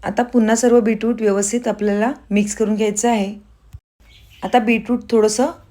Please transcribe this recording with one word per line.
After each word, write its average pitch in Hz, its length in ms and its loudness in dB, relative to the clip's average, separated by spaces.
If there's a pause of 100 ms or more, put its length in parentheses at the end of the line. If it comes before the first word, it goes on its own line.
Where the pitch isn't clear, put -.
आता - 200 -2
पुन्हा 226 320 2
सर्व 240 240 4
बीटरूट 220 420 -2
व्यवस्थित 208 460 -2
आपल्याला 208 440 -2 (200)
मिक्स 208 240 0
करून 214 200 0
घ्यायचं 214 340 0
आहे. 208 240 -2 (1080)
आता 208 180 2
बीटरूट 233 520 -2
थोडंसं 226 400 2 (200)